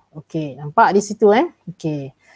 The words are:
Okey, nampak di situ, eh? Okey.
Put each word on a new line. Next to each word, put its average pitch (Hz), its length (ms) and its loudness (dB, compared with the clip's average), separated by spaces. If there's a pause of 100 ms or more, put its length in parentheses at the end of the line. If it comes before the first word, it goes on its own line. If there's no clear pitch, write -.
(120)
Okey, 151 460 -10
nampak 165 340 0
di 202 80 2
situ, 208 300 2
eh? 247 160 4 (240)
Okey. 147 400 -8 (260)